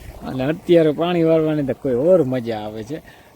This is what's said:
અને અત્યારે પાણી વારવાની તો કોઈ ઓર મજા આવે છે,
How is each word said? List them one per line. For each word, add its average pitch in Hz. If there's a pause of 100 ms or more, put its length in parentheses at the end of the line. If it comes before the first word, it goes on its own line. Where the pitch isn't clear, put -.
(280)
અને 127
અત્યારે 160
પાણી 170
વારવાની 156
તો 127
કોઈ 131
ઓર 160
મજા 117
આવે 107
છે, 151 (340)